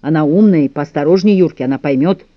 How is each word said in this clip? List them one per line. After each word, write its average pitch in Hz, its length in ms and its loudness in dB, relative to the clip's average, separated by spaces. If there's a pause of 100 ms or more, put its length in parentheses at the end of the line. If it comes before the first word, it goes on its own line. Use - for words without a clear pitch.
Она 151 220 -2
умная 165 420 2
и 131 40 -4
поосторожнее 165 680 -2
Юрки, 170 280 -2
она 131 160 -4
поймёт. 151 460 -2 (120)